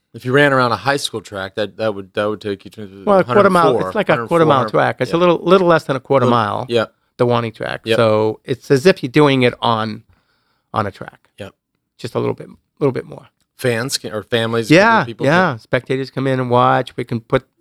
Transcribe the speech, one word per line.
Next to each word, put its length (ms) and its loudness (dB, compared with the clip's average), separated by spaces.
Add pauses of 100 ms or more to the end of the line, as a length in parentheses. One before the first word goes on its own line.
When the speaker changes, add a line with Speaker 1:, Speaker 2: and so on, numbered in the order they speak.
(140)
Speaker 1:
if 120 -16
you 60 -2
ran 220 2
around 180 0
a 60 0
high 200 -2
school 240 -8
track, 340 -10
that, 220 -6
that 160 -2
would, 200 -14
that 120 -2
would 160 -6
take 240 -8
you 60 -20
to 340 -18
Speaker 2:
Well, 140 4
a 40 2
quarter 260 4
mile, 180 4
Speaker 1:
hundred 120 2
four, 100 -4
Speaker 2:
it's 60 -8
like 140 -2
a 180 0
quarter 180 2
mile 140 4
Speaker 1:
hundred 120 -2
four, 100 2
Speaker 2:
track. 200 -2
It's 100 -2
a 40 0
Speaker 1:
yeah. 40 0
Speaker 2:
little, 240 4
little 240 4
less 180 2
than 100 -4
a 40 -6
quarter 260 2
Speaker 1:
Little, 120 4
Speaker 2:
mile, 320 -2
Speaker 1:
yeah. 160 0 (320)
Speaker 2:
the 80 2
Wani 260 0
track. 340 -8
Speaker 1:
Yep. 120 2
Speaker 2:
So 460 2
it's 280 -8
as 140 2
if 180 2
you're 80 -8
doing 320 2
it 180 2
on, 420 -2 (680)
on 140 -2
a 40 -8
track. 460 -20
Speaker 1:
Yep. 160 -16 (440)
Speaker 2:
Just 180 -12
a 40 -2
little 160 -4
bit, 140 -18 (300)
little 140 0
bit 120 -8
more. 240 -20 (260)
Speaker 1:
Fans 420 -2
can, 160 -12
or 100 -8
families 480 -2
Speaker 2:
Yeah, 280 6
Speaker 1:
can, 60 -2
people 200 -8
Speaker 2:
yeah. 280 2
Speaker 1:
can 60 -10
Speaker 2:
Spectators 500 -4
come 180 -6
in 120 0
and 100 -4
watch. 460 2
We 80 -8
can 160 -6
put, 260 -2 (160)